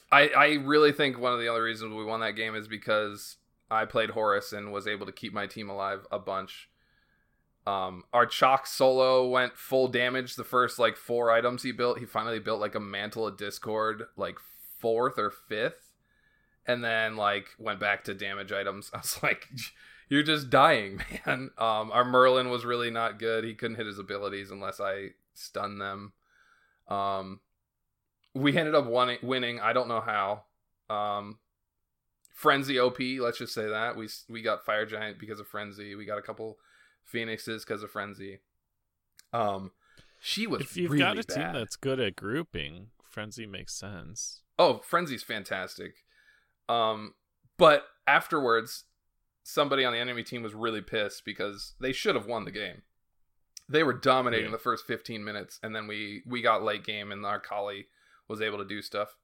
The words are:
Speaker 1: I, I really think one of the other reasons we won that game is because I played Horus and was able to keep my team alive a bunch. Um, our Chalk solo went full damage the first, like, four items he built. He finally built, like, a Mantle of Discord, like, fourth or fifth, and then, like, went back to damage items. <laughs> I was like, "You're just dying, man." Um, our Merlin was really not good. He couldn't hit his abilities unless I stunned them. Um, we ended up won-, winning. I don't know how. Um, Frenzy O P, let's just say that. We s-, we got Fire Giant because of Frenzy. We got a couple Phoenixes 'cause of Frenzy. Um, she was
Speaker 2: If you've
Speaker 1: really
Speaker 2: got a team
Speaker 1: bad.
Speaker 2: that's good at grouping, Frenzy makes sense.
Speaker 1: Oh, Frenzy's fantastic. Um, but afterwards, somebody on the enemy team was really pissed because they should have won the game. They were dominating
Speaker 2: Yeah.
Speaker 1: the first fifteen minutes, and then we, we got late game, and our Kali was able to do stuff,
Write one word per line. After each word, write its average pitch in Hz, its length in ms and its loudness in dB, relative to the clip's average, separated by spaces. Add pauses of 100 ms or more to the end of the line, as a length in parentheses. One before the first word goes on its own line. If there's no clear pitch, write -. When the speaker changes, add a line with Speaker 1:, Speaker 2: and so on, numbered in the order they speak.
(120)
Speaker 1:
I, 143 160 10
I 135 260 8
really 147 380 6
think 139 260 0
one 123 140 2
of 120 80 2
the 117 80 0
other 117 140 0
reasons 113 320 -4
we 107 100 -6
won 110 160 -2
that 110 120 -2
game 110 220 -4
is 107 140 -8
because 107 680 -2 (340)
I 110 140 2
played 110 260 0
Horus 104 420 0
and 104 200 -8
was 101 140 -6
able 104 200 -4
to 95 60 -12
keep 98 200 -12
my 101 140 -6
team 104 240 -12
alive 98 400 -4
a 101 80 -4
bunch. 95 500 -8 (1000)
Um, 92 460 -4
our 120 140 6
Chalk 135 400 4
solo 131 600 6
went 127 280 2
full 131 320 2
damage 123 480 0
the 117 80 -8
first, 123 340 0
like, 113 180 4
four 120 340 2
items 120 320 4
he 127 100 -4
built. 120 260 0
He 117 80 -10
finally 113 320 -2
built, 104 220 -2
like, 104 140 -2
a 110 60 -2
Mantle 104 460 -4
of 98 100 -6
Discord, 107 680 -4 (120)
like, 90 220 -4 (400)
fourth 117 400 2
or 104 120 2
fifth, - 640 -6 (720)
and 120 180 0
then, 113 320 0
like, 101 320 2 (100)
went 107 220 -6
back 101 240 0
to 101 100 -6
damage 98 380 -8
items. 98 380 -4
<laughs> - 40 -18
I 110 40 -6
was - 240 -6
like, - 260 0 (600)
"You're 143 140 4
just 147 260 0
dying, 127 540 6 (240)
man." 135 320 -4
Um, 110 340 0
our 123 120 6
Merlin 127 440 8
was 123 160 -2
really 120 260 0
not 113 280 -2
good. 113 260 0
He 113 100 -6
couldn't 113 220 -4
hit 110 100 -4
his 101 120 -8
abilities 101 520 -6
unless 98 300 -8
I 98 280 -4 (260)
stunned 101 460 -8
them. 98 320 -8 (760)
Um, 98 520 -2 (920)
we 139 220 2
ended 156 180 0
up 139 120 6
won-, 123 360 2
winning. 120 380 -2
I 110 140 2
don't 123 140 2
know 113 120 0
how. 107 440 0 (440)
Um, 104 500 -4 (960)
Frenzy 139 440 2
O 123 120 6
P, 127 300 -4
let's 120 180 -2
just 120 140 -10
say 107 160 -4
that. 110 280 -4
We 110 100 -10
s-, - 220 -16
we 113 140 -10
got 107 220 0
Fire 107 220 0
Giant 107 320 -8
because 107 220 -12
of 101 80 -16
Frenzy. 104 460 -12
We 104 120 -14
got 104 120 -4
a 104 40 -8
couple 110 360 -12 (460)
Phoenixes 113 600 -6
'cause 107 180 -6
of 104 80 -12
Frenzy. 98 500 -10 (920)
Um, 101 400 -2 (480)
she - 260 -4
was 143 160 -2
Speaker 2:
If - 140 -10
you've 175 160 0
Speaker 1:
really 147 120 4
Speaker 2:
got 208 140 2
a 226 60 -6
team - 140 -6
Speaker 1:
bad. 170 160 -4
Speaker 2:
that's 117 220 -6
good 131 220 -2
at 104 180 -2
grouping, 98 720 -8 (120)
Frenzy 107 440 -12
makes 98 280 -12
sense. 101 680 -12 (160)
Speaker 1:
Oh, 147 260 6
Frenzy's 165 380 -2
fantastic. 95 800 -8 (640)
Um, 110 460 0 (420)
but 151 300 8 (200)
afterwards, 135 760 2 (580)
somebody 139 420 2
on 123 100 2
the 117 40 0
enemy 120 240 -4
team 120 200 -8
was 107 120 -8
really 110 280 -2
pissed 104 420 -4
because 101 560 -8
they 131 120 -2
should 202 220 0
have 107 120 -2
won 110 180 -4
the 92 60 -10
game. 98 320 -10 (880)
They 156 120 4
were 135 120 2
dominating 123 520 2
Speaker 2:
Yeah. 107 60 -6
Speaker 1:
the 113 60 -6
first 117 280 -4
fifteen 113 380 -8
minutes, 104 380 -10
and 110 120 -8
then 107 120 -8
we, 104 400 -8
we 123 160 -4
got 110 200 4
late 104 220 -2
game, 104 260 -8
and 101 140 -8
our 101 160 -4
Kali 101 480 -6 (400)
was 110 140 -6
able 104 160 -2
to 101 80 -4
do 104 160 -8
stuff, - 420 -6